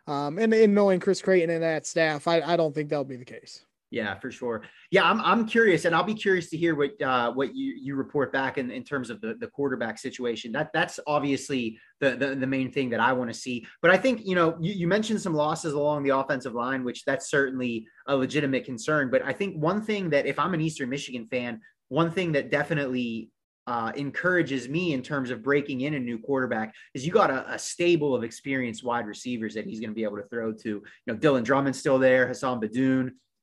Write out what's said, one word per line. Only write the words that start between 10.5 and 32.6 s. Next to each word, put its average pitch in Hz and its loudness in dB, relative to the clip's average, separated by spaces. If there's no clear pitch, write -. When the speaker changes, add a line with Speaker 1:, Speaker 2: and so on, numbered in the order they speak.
Speaker 2:
That, 151 -4
that's 165 -2
obviously 135 -2
the, 139 2
the, 135 -2
the 131 -4
main 131 -2
thing 127 -2
that 113 0
I 127 4
wanna 123 -4
see. 123 -8
But 170 6
I 190 8
think, 247 0
you 185 0
know, 165 4
you, 180 -2
you 170 -2
mentioned 214 2
some 185 -2
losses 151 0
along 147 0
the 135 4
offensive 135 -2
line, 127 -2
which 120 -8
that's 135 -2
certainly 127 0
a 139 0
legitimate 131 0
concern. 139 -2
But 127 4
I 143 -2
think 196 -4
one 170 0
thing 208 -4
that, 139 2
if 139 -2
I'm 165 0
an 160 0
Eastern 156 -2
Michigan 123 -8
fan, 120 -6
one 165 2
thing 170 -2
that 127 0
definitely, 127 -2
uh, 117 -2
encourages 139 -2
me 165 -2
in 131 -2
terms 127 -4
of 113 -6
breaking 135 0
in 147 -2
a 143 -4
new 120 -4
quarterback 117 -2
is 135 -8
you 180 0
got 196 6
a, 131 -4
a 107 -6
stable 165 2
of 113 -2
experienced 120 -6
wide 120 -2
receivers 110 -6
that 107 -6
he's 107 -10
gonna 107 -8
be 110 -4
able 104 -4
to 101 -10
throw 113 -6
to. 110 -10
You 101 -6
know, 117 -4
Dylan 135 4
Drummond's 135 0
still 135 2
there, 127 6
Hassan 123 -4